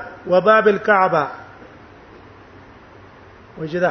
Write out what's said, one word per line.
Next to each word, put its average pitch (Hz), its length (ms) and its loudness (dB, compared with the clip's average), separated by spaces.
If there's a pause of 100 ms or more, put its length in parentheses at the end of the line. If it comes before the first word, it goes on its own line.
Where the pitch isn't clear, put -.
(260)
و 180 140 2
باب 214 280 4
الكعبه، 185 580 0 (2250)
وایي 156 120 -10
چې 170 60 -6
د 180 140 0